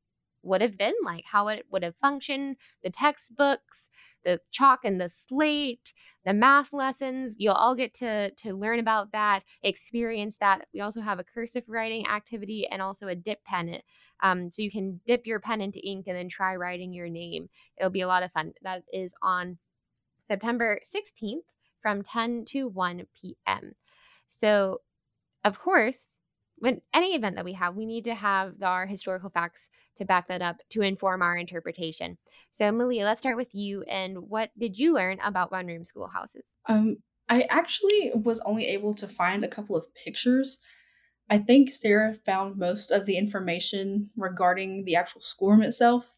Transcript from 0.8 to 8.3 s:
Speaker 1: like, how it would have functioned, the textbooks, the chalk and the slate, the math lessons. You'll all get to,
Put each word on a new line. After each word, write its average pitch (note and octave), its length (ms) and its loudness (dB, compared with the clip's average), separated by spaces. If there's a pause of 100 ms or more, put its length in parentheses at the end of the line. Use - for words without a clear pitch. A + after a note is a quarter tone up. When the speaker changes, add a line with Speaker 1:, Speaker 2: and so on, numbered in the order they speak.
Speaker 1:
like, E3+ 240 -6
how G#3 220 0
it G#3+ 240 -4
would F#3+ 100 -2
have E3+ 180 -4
functioned, C#4 560 -2 (280)
the F#3 60 -6
textbooks, - 960 0 (360)
the F3 160 2 (120)
chalk C4 320 6
and G3 160 0
the F3 80 -4
slate, D4 840 -2 (320)
the F#3 80 2
math C4+ 400 6
lessons. C4 640 -4
You'll G3+ 160 4
all B3+ 200 4
get B3 200 -4
to, G#3 360 -4